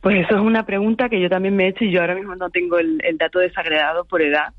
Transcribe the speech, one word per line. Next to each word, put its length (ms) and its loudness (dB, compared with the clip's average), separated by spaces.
Pues 220 2
eso 120 2
es 60 2
una 260 2
pregunta 420 0
que 100 0
yo 100 2
también 260 0
me 100 2
he 40 2
hecho 140 -4
y 80 0
yo 100 2
ahora 140 0
mismo 200 -10
no 160 -6
tengo 260 -2
el, 260 0
el 140 -2
dato 220 0
desagregado 640 0
por 160 -2
edad. 380 0